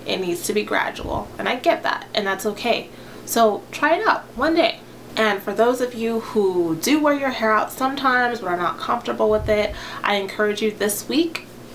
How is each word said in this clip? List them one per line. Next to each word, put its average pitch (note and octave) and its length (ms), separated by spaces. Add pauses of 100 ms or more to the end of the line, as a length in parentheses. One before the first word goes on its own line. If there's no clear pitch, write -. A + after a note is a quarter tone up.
It F#3 100
needs F3 300
to G3+ 60
be G#3 100
gradual. - 640 (100)
And G3 100
I A#3+ 80
get D#4 280
that. - 220 (100)
And G#3 100
that's G3 220
okay. G#3 420 (380)
So A3+ 340 (100)
try D#4 240
it G#4 120
out - 160 (120)
one D4+ 200
day. D#4+ 240 (360)
And G#3 260
for G3+ 120
those B3 280
of A#3+ 120
you A3+ 280
who F3+ 540
do C#4 240
wear D4 140
your C#4 160
hair A3+ 220
out - 200
sometimes B3+ 680
but F#3 100
are F3 80
not F3 220
comfortable A3+ 500
with G#3+ 180
it, G#3 260 (300)
I G3+ 120
encourage G#3 480
you G#3+ 80
this G#3 360
week, D#4+ 380 (300)